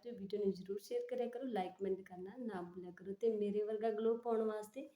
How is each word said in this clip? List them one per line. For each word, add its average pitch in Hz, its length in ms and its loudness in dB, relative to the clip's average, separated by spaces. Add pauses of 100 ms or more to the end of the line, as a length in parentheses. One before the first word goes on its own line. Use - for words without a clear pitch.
ਤੇ 240 80 -10
ਵੀਡੀਓ 202 340 -2
ਨੂੰ 196 100 6
ਜ਼ਰੂਰ 190 280 -6
ਸ਼ੇਅਰ 240 280 -2
ਕਰਿਆ 233 180 0
ਕਰੋ, 269 180 -4
ਲਾਈਕ, 196 260 0
ਕੁਮੈਂਟ 190 280 -2
ਕਰਨਾ 185 380 -10
ਨਾ 208 240 -4
ਭੁੱਲਿਆ 180 280 -8
ਕਰੋ। 185 240 -6
ਤੇ 226 160 4
ਮੇਰੇ 208 340 2
ਵਰਗਾ 214 260 2
ਗਲੋ 226 260 4
ਪਾਉਣ 233 260 2
ਵਾਸਤੇ 214 540 -2